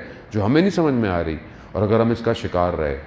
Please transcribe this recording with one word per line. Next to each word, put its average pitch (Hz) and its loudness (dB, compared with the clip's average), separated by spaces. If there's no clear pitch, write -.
जो 104 0
हमें 123 4
नहीं 196 4
समझ 160 2
में 113 2
आ 87 0
रही, 80 -4
और 95 2
अगर 110 4
हम 117 2
इसका 117 -2
शिकार 87 0
रहे 76 -2